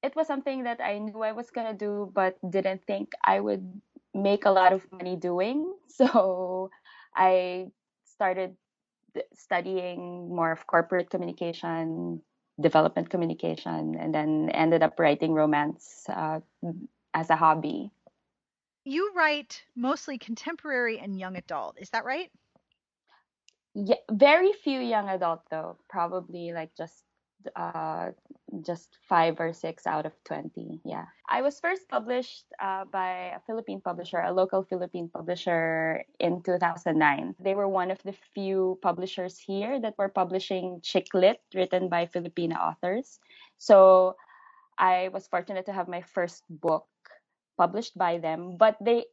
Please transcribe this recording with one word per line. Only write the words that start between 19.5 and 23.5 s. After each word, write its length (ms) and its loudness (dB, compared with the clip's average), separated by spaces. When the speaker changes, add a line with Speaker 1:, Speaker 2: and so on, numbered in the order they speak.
Speaker 2:
mostly 420 -4
contemporary 800 -4
and 200 -8
young 180 -8
adult, 440 -8
is 100 -16
that 140 -4
right? 260 -6